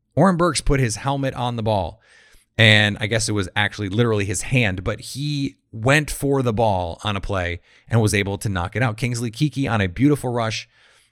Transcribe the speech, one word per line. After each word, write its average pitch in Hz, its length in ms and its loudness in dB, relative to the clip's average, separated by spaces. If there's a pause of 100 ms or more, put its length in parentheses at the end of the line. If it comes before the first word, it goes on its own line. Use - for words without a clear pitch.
(160)
Oren 175 220 4
Burks 170 240 0
put 139 180 2
his 113 180 0
helmet 135 360 -2
on 123 220 -4
the 113 80 -4
ball. 101 380 -2 (580)
And 107 400 6
I 113 60 -4
guess 107 240 -2
it 107 40 -2
was 98 220 0
actually 104 340 -2
literally 107 360 2
his 113 160 -4
hand, 101 420 0
but 110 160 -4
he 139 580 -6 (140)
went 135 380 2
for 139 320 0
the 120 120 0
ball 95 500 -2
on 104 120 -2
a 98 60 -4
play 87 380 -4 (280)
and 113 140 2
was 104 140 2
able 98 240 -2
to 117 100 -4
knock 87 260 -4
it 110 60 -2
out. 110 160 -2
Kingsley 120 320 -4
Keke 135 420 -2
on 110 80 2
a 95 80 2
beautiful 127 440 2
rush, 113 360 -4 (440)